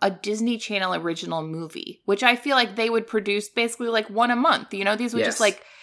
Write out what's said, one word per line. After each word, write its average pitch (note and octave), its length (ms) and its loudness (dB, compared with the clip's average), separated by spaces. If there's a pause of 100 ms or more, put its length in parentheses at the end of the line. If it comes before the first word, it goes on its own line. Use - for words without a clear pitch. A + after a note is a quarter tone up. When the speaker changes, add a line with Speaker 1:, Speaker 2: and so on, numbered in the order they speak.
Speaker 1:
a G3 100 2
Disney G#3+ 460 -2
Channel F#3+ 380 -2
original E3 460 -4
movie, D#3+ 640 -10
which G3+ 180 2
I A#3+ 120 6
feel C4+ 200 0
like A3 200 2
they A3+ 140 0
would A3+ 180 0
produce G3+ 420 -2
basically, A#3 380 -2
like, A3 220 0
one A3+ 200 2
a A#3+ 60 2
month. C#4 380 2
You G3 100 -4
know, G3+ 120 2
these A#3 180 -2
would A3+ 100 2
just, F#3+ 120 0
Speaker 2:
Yes. - 60 -2
Speaker 1:
like, G3+ 220 2 (200)